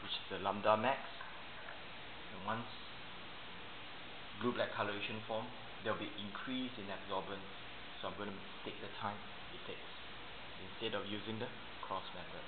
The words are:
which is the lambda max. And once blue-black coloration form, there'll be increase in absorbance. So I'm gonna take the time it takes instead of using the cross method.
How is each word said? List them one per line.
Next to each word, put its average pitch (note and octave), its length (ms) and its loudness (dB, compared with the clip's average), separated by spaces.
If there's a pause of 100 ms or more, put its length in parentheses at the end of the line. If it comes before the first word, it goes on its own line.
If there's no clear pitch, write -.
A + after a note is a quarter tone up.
which G2+ 80 -2
is - 140 0 (100)
the F2+ 80 0
lambda G#2 320 10
max. A#2+ 240 6 (1400)
And F#2 80 -4
once A2+ 240 0 (1800)
blue-black A#2 320 6
coloration G#2 560 2
form, A2+ 160 2 (360)
there'll G#2+ 120 6
be F2+ 240 -2
increase B2 560 0
in G2+ 160 -4
absorbance. F#2+ 560 0 (560)
So F#2+ 80 2
I'm F2+ 80 -4
gonna G3+ 160 0 (320)
take G#2 160 -4
the G2+ 160 -4
time G#2 160 0 (400)
it - 80 -6
takes - 280 -4 (680)
instead G#2+ 320 0
of G2+ 160 2
using G#2 320 0
the A#2+ 80 2 (400)
cross F#2+ 240 2
method. F2 360 -6